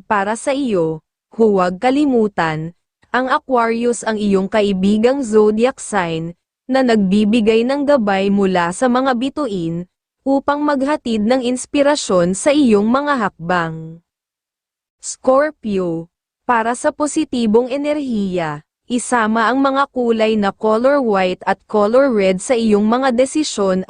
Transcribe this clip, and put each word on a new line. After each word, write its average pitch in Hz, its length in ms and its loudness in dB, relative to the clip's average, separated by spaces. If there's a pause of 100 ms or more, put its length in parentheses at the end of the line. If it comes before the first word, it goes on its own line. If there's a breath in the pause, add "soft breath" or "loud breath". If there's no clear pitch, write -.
para 208 320 -2
sa 285 160 -4
iyo. 185 480 -2 (360)
Huwag 185 440 2
kalimutan, 214 920 0 (420)
ang 254 180 0
Aquarius 240 720 -2
ang 220 140 -2
iyong 196 320 0
kaibigang 214 720 0
zodiac 214 580 2
sign, 170 560 -4 (320)
na 262 160 2
nagbibigay 214 800 2
ng 277 220 -2
gabay 202 420 2
mula 185 480 0
sa 254 160 0
mga 262 240 0
bituin, 196 720 -6 (380)
upang 277 340 0
maghatid 277 600 -2
ng 240 220 0
inspirasyon 247 920 0
sa - 160 0
iyong 226 380 4
mga 277 340 0
hakbang. 165 800 -6 (960)
Scorpio, 202 1120 -2 (320)
para 233 320 0
sa 294 160 -2
positibong 254 800 0
enerhiya, 214 960 -4 (220)
isama 226 640 0
ang 269 160 0
mga 269 240 0
kulay 220 480 0
na 196 160 0
color 247 480 0
white 190 400 0
at 190 240 -2
color 220 480 2
red 190 240 2
sa 262 160 -2
iyong 214 320 2
mga 247 320 0
desisyon 214 720 0